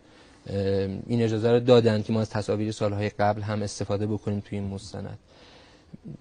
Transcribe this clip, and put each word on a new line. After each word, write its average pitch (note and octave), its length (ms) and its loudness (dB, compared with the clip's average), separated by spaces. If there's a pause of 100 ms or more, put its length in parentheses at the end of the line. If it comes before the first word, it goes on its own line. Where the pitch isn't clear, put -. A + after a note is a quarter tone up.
(1080)
این A#2 160 0
اجازه A2 280 2
رو A#2+ 100 6
دادن A#2 420 6
که A2+ 100 -4
ما A2 80 2
از G#2+ 100 -2
تصاویر G#2+ 420 -2
سالهای G#2 360 -2
قبل G#2 340 0
هم G#2 200 -4
استفاده G2+ 440 -4
بکنیم G#2 340 -4
توی G#2 180 -8
این G2+ 100 -6
مستند. G2 500 -12 (1040)